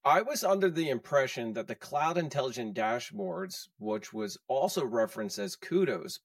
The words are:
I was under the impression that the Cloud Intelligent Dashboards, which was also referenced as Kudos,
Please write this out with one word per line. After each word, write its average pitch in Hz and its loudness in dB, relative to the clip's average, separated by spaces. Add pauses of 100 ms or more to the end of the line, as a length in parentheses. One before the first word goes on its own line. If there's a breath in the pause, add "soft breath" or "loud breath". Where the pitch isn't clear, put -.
I 165 6
was 247 -2
under 196 4
the 160 0
impression 127 2
that 110 -4
the - -6
Cloud 156 0
Intelligent 131 -2
Dashboards, 143 -4 (100)
which 107 -4
was 107 -4 (100)
also 151 2
referenced 110 0
as 196 -4
Kudos, 180 0